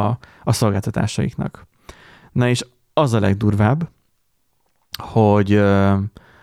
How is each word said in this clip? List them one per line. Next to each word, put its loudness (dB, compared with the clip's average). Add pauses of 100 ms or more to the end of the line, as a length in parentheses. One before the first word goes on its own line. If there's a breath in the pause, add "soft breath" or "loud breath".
(440 loud breath)
a -2
szolgáltatásaiknak. -4 (640 loud breath)
Na 0
és -2 (280)
az 2
a 2
legdurvább, 0 (1120)
hogy, 2
ö, 2 (480 loud breath)